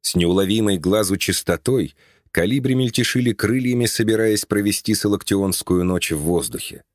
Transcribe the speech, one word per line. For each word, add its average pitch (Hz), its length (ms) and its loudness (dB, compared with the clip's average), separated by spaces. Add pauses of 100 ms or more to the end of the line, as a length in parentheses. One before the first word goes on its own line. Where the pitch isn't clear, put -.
С - 140 -6
неуловимой 95 640 2
глазу 95 380 0
частотой 95 760 -2 (360)
калибри 127 420 0
мельтешили 123 580 0
крыльями, 120 540 0
собираясь 110 580 2
провести 101 520 0
салактионскую 98 880 0
ночь 90 260 -2
в 78 60 -2
воздухе. 85 680 -4 (120)